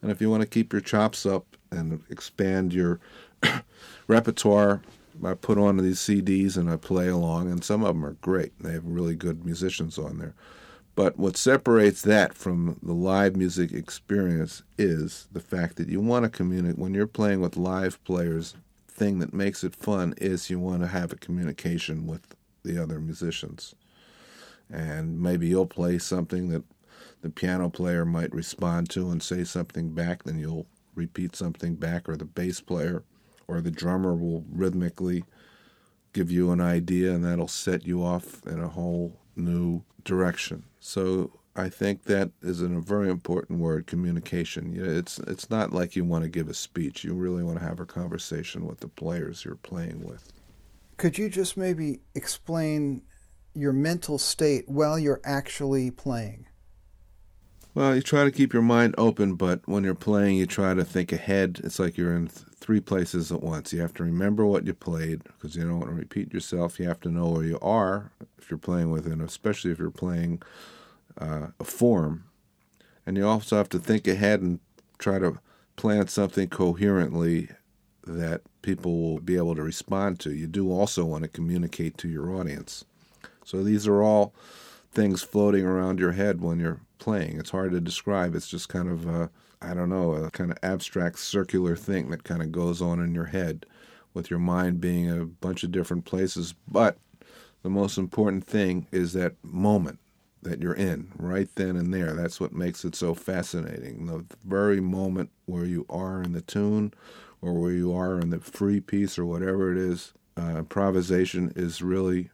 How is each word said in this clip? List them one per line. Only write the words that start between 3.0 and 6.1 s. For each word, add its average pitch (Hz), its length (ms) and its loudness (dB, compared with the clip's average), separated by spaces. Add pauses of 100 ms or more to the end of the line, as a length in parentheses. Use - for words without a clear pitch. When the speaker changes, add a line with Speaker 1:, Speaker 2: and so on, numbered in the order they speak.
Speaker 1:
<coughs> - 680 -4
repertoire 104 760 6 (420)
I 92 120 -2
put 101 240 2
on 101 180 6
these 92 220 2
C 101 220 4